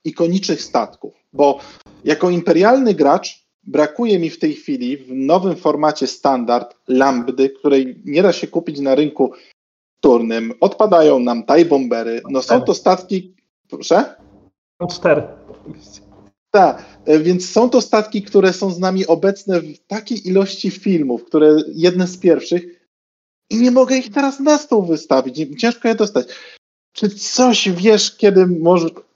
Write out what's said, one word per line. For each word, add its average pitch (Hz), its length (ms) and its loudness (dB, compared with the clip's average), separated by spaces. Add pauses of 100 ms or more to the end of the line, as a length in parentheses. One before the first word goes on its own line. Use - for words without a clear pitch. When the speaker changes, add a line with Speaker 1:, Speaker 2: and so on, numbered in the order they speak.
Speaker 1:
ikonicznych 170 580 -4
statków? - 520 -8 (180)
Bo 143 260 2 (460)
jako 156 260 0
imperialny 196 640 2
gracz 151 520 -2 (160)
brakuje 185 560 -2
mi 165 120 -4
w - 80 -18
tej 151 160 -2
chwili 131 420 -8
w 131 160 -18
nowym 156 440 -2
formacie 151 500 -2
standard 123 680 -2 (140)
lambdy, 131 600 0
której 135 540 -2
nie 147 180 0
da 190 100 2
się - 140 -6
kupić 156 340 -8
na 135 140 0
rynku 143 380 -2 (680)
wtórnym. 113 600 0
Odpadają 170 600 4
nam 120 240 -2
tie 160 200 4
bombery. 117 560 -2 (100)
No 135 120 -2
są 247 180 0
to 196 140 -2
statki... 185 600 -2 (340)
Proszę? - 460 -2 (680)
Speaker 2:
Są 170 60 -8
cztery. - 340 0 (1300)
Speaker 1:
Tak, 180 340 2 (200)
e, 156 140 4
więc 180 320 -2
są 240 200 2
to 247 100 2
statki, 214 420 -2
które 190 300 2
są 190 180 -6
z 170 80 -8
nami 185 280 -2
obecne 185 540 -2
w 156 260 -16
takiej 214 420 -10
ilości 190 420 -2
filmów, 135 540 -4
które 151 320 4 (180)
jedne 180 320 0
z - 120 -12
pierwszych - 640 -2 (680)
i 214 120 -4
nie 247 80 4
mogę 262 260 2
ich 254 160 -6
teraz 277 280 -4
na 294 180 2
stół 226 240 -2
wystawić. 147 560 -2
Nie, 147 180 -8
ciężko 233 320 -2
je 226 60 2
dostać. 208 320 -2 (680)
Czy - 160 -4
coś 226 600 0
wiesz, 196 480 0
kiedy 190 300 4
może, 170 420 2 (280)